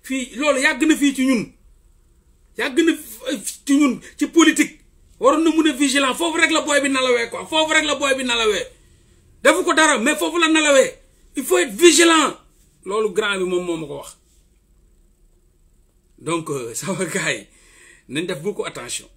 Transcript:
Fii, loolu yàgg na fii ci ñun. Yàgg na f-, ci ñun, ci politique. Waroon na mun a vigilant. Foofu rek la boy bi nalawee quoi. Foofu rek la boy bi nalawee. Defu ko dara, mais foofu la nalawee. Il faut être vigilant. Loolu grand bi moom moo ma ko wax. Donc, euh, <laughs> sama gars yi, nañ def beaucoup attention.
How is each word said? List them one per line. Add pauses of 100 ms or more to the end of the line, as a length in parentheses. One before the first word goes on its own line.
Fii,
loolu
yàgg
na
fii
ci
ñun. (1040)
Yàgg
na
f-,
ci
ñun, (180)
ci
politique. (400)
Waroon
na
mun
a
vigilant.
Foofu
rek
la
boy
bi
nalawee
quoi.
Foofu
rek
la
boy
bi
nalawee. (760)
Defu
ko
dara,
mais
foofu
la
nalawee. (440)
Il
faut
être
vigilant. (500)
Loolu
grand
bi
moom
moo
ma
ko
wax. (2000)
Donc,
euh,
<laughs>
sama
gars
yi, (640)
nañ
def
beaucoup
attention.